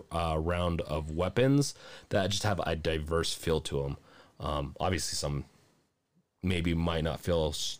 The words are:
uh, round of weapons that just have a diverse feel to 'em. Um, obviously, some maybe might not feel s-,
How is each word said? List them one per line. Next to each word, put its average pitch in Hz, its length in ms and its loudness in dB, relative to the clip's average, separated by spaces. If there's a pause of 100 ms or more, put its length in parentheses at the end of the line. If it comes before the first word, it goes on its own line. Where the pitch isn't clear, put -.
(120)
uh, 82 260 0
round 85 440 0
of 76 300 -4
weapons 127 640 2 (360)
that 98 200 2
just - 140 -2
have 101 220 2
a 82 100 0
diverse 80 580 0
feel 78 280 0
to 69 240 -2
'em. 71 120 -4 (420)
Um, 73 400 -4
obviously, 90 360 0
some 71 300 -2 (1000)
maybe 87 300 2
might 82 300 2
not 78 180 -2
feel 82 280 2
s-, - 300 -4